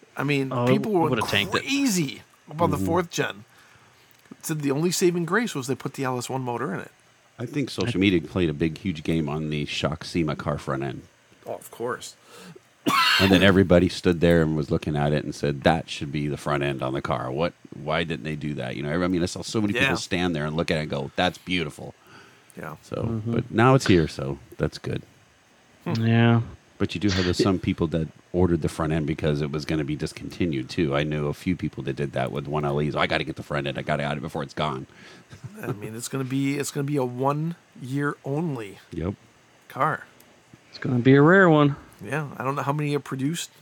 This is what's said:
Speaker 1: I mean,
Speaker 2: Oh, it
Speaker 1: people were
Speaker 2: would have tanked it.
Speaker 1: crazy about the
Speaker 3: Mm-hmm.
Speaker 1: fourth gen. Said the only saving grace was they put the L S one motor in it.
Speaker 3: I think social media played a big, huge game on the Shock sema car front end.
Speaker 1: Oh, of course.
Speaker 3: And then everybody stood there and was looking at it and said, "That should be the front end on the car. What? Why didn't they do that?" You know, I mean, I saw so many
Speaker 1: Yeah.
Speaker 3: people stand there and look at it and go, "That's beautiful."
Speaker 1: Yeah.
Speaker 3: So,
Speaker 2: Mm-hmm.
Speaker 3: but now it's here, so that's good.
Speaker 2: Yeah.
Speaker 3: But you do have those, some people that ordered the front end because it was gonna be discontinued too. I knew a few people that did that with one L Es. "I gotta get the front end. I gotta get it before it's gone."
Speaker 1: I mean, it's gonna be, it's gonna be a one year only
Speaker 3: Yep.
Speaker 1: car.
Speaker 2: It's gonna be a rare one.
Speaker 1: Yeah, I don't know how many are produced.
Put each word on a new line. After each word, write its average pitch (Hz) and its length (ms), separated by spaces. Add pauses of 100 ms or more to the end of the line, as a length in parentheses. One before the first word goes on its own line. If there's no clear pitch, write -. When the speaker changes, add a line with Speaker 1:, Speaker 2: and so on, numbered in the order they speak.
(160)
Speaker 1:
I 139 80
mean, 139 280
Speaker 2:
Oh, 123 120
it 123 80
Speaker 1:
people 214 200
were 165 180
Speaker 2:
would 120 80
have - 120
tanked 101 240
it. - 80
Speaker 1:
crazy 220 600 (280)
about 160 200
the - 60
Speaker 3:
Mm-hmm. 135 100
Speaker 1:
fourth 175 240
gen. 107 340 (1000)
Said 156 200
the 143 80
only 156 200
saving 175 360
grace 202 280
was 131 120
they 131 80
put - 200
the 139 100
L 131 140
S 120 120
one 131 120
motor 123 320
in 117 60
it. - 100 (480)
Speaker 3:
I 123 80
think 127 240
social 95 300
media 95 200
played 87 300
a 76 40
big, 78 240
huge 78 240
game 82 260
on 78 220
the 76 160
Shock - 380
sema 76 320
car 76 220
front 69 240
end. 69 200 (440)
Speaker 1:
Oh, 113 80
of - 160
course. - 460 (1040)
Speaker 3:
And 95 100
then 87 120
everybody 92 480
stood 87 300
there 85 200
and 78 160
was 76 140
looking 80 260
at 73 160
it 73 120
and 76 100
said, 71 300
"That 80 260
should 73 200
be 73 180
the 69 100
front 73 240
end 67 200
on 65 120
the 69 80
car. 62 280
What? 76 220 (300)
Why 80 220
didn't 76 200
they 78 120
do 73 180
that?" 62 220
You 65 60
know, 80 200
I 90 60
mean, 90 140
I 87 40
saw - 160
so - 180
many 104 140
Speaker 1:
Yeah. 123 80
Speaker 3:
people 135 160
stand 87 360
there 76 120
and 78 100
look 85 140
at 82 80
it - 20
and 76 100
go, 71 260
"That's 90 200
beautiful." 78 580 (640)
Speaker 1:
Yeah. 76 240
Speaker 3:
So, - 140
Speaker 2:
Mm-hmm. 113 360
Speaker 3:
but - 180
now 123 240
it's 131 120
here, 82 220
so 69 300 (180)
that's 76 220
good. - 240 (840)
Speaker 2:
Yeah. 117 540 (380)
Speaker 3:
But - 160
you 85 60
do 101 100
have 92 160
those, 87 100
some 92 220
people 87 300
that 78 200 (240)
ordered 85 300
the 85 80
front 80 240
end 78 120
because 76 360
it 71 100
was 73 140
gonna 78 180
be 76 120
discontinued 73 760
too. 71 260
I 73 60
knew 76 240
a 73 80
few 92 220
people 73 280
that 67 120
did 69 160
that 64 200
with 69 160
one 73 160
L 71 160
Es. 73 140
"I 78 120
gotta 80 180
get 76 120
the - 60
front 71 240
end. 65 120
I 65 40
gotta 76 220
get 73 120
it 67 60
before 78 200
it's 69 120
gone." 69 320 (760)
Speaker 1:
I 117 100
mean, 107 220
it's 117 140
gonna 135 160
be, 139 340
it's 135 120
gonna 143 140
be 143 120
a 127 80
one 143 500 (280)
year 143 420
only 135 540 (140)
Speaker 3:
Yep. 85 220 (540)
Speaker 1:
car. 135 360 (680)
Speaker 2:
It's - 80
gonna 123 220
be 131 140
a 139 80
rare 180 280
one. 147 260 (260)
Speaker 1:
Yeah, 156 260 (100)
I 113 60
don't 135 100
know 139 80
how 135 100
many 147 240
are - 40
produced. 143 500 (120)